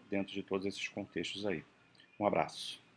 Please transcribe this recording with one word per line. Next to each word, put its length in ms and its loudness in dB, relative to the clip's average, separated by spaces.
dentro 220 0
de 100 -4
todos 240 0
esses 220 -4
contextos 580 -4
aí. 180 -2
Um 80 4
abraço. 540 2